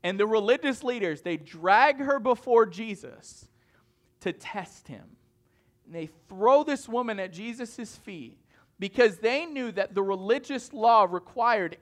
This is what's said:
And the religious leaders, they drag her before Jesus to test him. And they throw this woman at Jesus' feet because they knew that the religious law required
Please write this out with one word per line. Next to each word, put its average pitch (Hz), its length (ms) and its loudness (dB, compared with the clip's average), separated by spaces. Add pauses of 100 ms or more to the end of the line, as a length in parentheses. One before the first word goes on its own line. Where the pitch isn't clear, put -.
And 196 180 -4
the 208 60 2
religious 226 560 0
leaders, 208 400 -4
they 170 140 -6
drag 196 640 2
her 277 200 -2
before 233 480 2
Jesus 185 800 -14 (720)
to 180 120 -6
test - 560 -14
him. 104 280 -20 (720)
And 165 80 -20
they 160 160 -10 (180)
throw 247 360 4
this 294 240 -4
woman 226 320 -4
at 185 120 -8
Jesus' 226 640 -12
feet 156 400 -16 (420)
because 196 400 2
they 262 280 -2
knew 262 260 -8
that 180 220 -4
the 196 80 0
religious 202 720 -4
law 220 340 6
required 180 720 -2